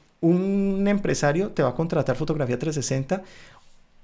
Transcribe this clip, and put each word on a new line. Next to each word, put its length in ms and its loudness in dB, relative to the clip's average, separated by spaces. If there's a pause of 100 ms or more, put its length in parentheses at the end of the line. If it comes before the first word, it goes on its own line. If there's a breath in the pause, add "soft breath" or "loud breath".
(200)
un 680 2
empresario 640 0
te 120 -2
va 80 4
a 60 -6
contratar 400 0
fotografía 420 -2
trescientos 280 -4
sesenta 380 -2 (800 loud breath)